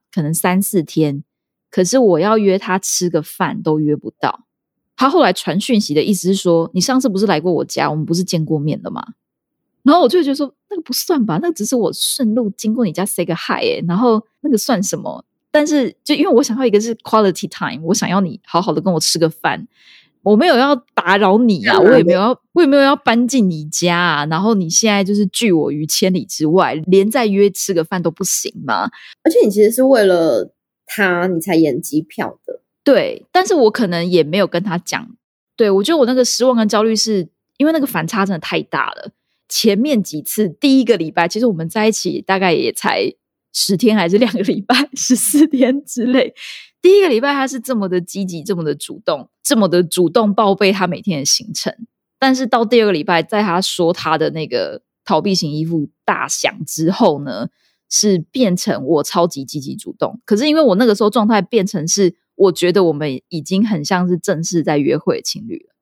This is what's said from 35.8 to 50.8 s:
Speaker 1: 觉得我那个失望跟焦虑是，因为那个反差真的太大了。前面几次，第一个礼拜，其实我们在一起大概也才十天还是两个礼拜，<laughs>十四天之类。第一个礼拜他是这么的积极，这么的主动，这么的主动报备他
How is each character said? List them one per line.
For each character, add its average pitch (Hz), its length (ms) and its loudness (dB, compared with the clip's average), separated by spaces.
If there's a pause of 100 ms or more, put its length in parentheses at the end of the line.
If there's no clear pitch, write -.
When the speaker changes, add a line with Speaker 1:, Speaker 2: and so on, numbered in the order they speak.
Speaker 1:
觉 320 100 0
得 320 40 2
我 269 60 4
那 233 80 2
个 254 120 2
失 240 200 -2
望 254 120 4
跟 220 120 2
焦 214 140 2
虑 220 140 0
是， 208 320 -2 (280)
因 262 80 0
为 311 80 2
那 320 60 0
个 277 80 0
反 165 180 -4
差 196 220 -2
真 196 80 -4
的 160 60 -6
太 165 200 -4
大 - 300 -4
了。 - 220 -16 (360)
前 202 300 2
面 254 240 0
几 156 180 -8
次， 208 280 -4
第 269 320 2
一 240 40 0
个 214 120 2
礼 165 120 -6
拜， 170 200 -2
其 214 100 -6
实 247 80 0
我 226 60 2
们 160 160 -6
在 220 180 -2
一 220 60 4
起 160 280 -6
大 190 200 -2
概 185 120 2
也 120 200 0
才 - 360 -2 (440)
十 - 240 -2
天 214 200 2
还 175 120 0
是 190 100 2
两 226 140 2
个 196 100 -4
礼 208 180 -2
拜， 240 140 -2 (120)
<laughs> - 100 -16
十 - 180 0
四 294 320 2
天 269 380 0
之 233 220 -6
类。 247 280 0 (460)
第 381 180 6
一 - 20 6
个 381 80 4
礼 233 120 2
拜 277 120 0
他 269 140 -2
是 254 140 -8
这 247 160 -4
么 202 120 -2
的 180 120 0
积 185 240 -8
极， 175 180 -8
这 196 140 -4
么 170 80 -6
的 147 100 -2
主 - 300 -12
动， 147 260 -4 (140)
这 - 120 0
么 196 120 4
的 175 120 4
主 175 280 0
动 208 260 2
报 202 180 2
备 196 200 2
他 190 160 -2